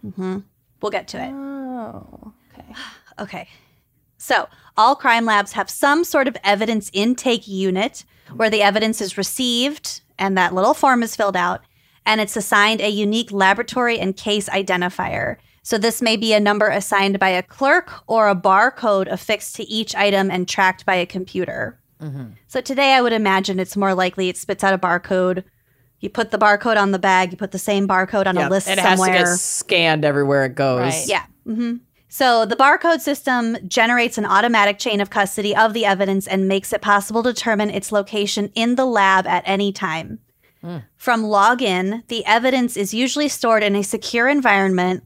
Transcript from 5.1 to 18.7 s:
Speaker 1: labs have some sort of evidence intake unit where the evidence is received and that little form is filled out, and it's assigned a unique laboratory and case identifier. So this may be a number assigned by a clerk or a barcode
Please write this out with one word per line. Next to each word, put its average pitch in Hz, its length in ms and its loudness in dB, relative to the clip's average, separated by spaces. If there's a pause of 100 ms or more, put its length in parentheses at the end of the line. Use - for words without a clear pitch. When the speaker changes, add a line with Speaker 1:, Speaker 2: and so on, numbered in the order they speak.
Speaker 1:
labs 208 260 0
have - 160 -6
some 294 360 0
sort 277 240 0
of 233 140 -8
evidence 208 520 0
intake 240 520 0
unit 190 580 -4 (300)
where 226 140 2
the 214 140 2
evidence 214 400 2
is 190 160 -8
received 247 840 -4 (180)
and 190 200 0
that 175 160 2
little 202 200 2
form 254 280 2
is 226 140 -6
filled 202 200 0
out, 180 240 -2 (460)
and 220 140 2
it's 208 160 -4
assigned 208 440 2
a 208 80 0
unique 214 440 -2
laboratory 214 680 0
and 190 180 -4
case 208 320 -4
identifier. 185 880 -4 (260)
So - 140 -4
this 220 240 -2
may 226 160 2
be 220 160 0
a 214 80 4
number 208 280 2
assigned 196 500 0
by 190 120 2
a 180 120 0
clerk 302 640 -2
or 220 220 4
a 202 60 4
barcode 196 800 2